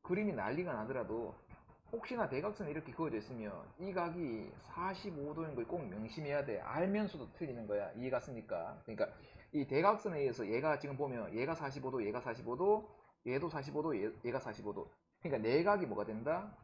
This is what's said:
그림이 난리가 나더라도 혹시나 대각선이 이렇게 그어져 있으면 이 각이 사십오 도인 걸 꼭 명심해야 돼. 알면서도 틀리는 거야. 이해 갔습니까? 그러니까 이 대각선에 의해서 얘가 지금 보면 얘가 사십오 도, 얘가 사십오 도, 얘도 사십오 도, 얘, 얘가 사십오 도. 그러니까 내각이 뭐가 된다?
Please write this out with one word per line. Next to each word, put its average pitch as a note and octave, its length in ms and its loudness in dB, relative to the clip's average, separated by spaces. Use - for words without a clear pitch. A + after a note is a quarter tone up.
그림이 G3+ 300 2
난리가 C#3 400 0
나더라도 A2+ 600 -2
혹시나 A3+ 360 -2
대각선이 F3+ 420 -2
이렇게 D3+ 220 -4
그어져 D3 260 0
있으면 G#2+ 340 -4
이 F#3+ 140 -4
각이 E3 580 -2
사십오 F3 720 -4
도인 D#3 220 -4
걸 A#2+ 100 0
꼭 E3 220 -2
명심해야 C3+ 580 -2
돼. G#2 140 0
알면서도 F3+ 760 0
틀리는 A#2+ 340 -4
거야. G2+ 260 2
이해 B2 160 -2
갔습니까? A2+ 760 -2
그러니까 - 220 2
이 D3 120 2
대각선에 F3 540 4
의해서 B2 260 2
얘가 C#3 320 4
지금 C#3+ 200 -4
보면 B2 360 -2
얘가 C3+ 220 2
사십오 C#3 340 -4
도, B2 160 0
얘가 G#2+ 140 0
사십오 A#2+ 380 -2
도, G#3 320 6
얘도 C#3 240 2
사십오 D3 320 -2
도, D#3 160 2
얘, G#2 140 2
얘가 A#2+ 140 2
사십오 G#2 340 -4
도. - 180 -6
그러니까 A#2+ 260 2
내각이 F3 400 6
뭐가 G#2 180 -2
된다? D3 580 -2